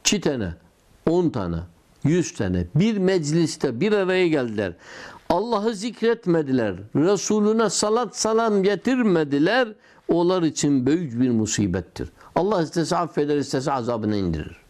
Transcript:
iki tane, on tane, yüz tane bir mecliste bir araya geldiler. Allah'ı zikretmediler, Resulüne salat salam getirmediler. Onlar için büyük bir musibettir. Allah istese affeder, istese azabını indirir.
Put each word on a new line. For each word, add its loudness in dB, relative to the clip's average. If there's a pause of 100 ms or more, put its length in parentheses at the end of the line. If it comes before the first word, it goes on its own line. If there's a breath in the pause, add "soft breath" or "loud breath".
iki 0
tane, -2 (520)
on 2
tane, -4 (480)
yüz 0
tane -2
bir 2
mecliste 0
bir 2
araya 2
geldiler. -2 (560 loud breath)
Allah'ı 0
zikretmediler, 0 (220)
Resulüne 2
salat -2
salam 2
getirmediler. 2 (400 soft breath)
Onlar 2
için 2
büyük 0
bir 4
musibettir. -2 (260 loud breath)
Allah 0
istese -2
affeder, -2
istese -2
azabını -2
indirir. -4 (140)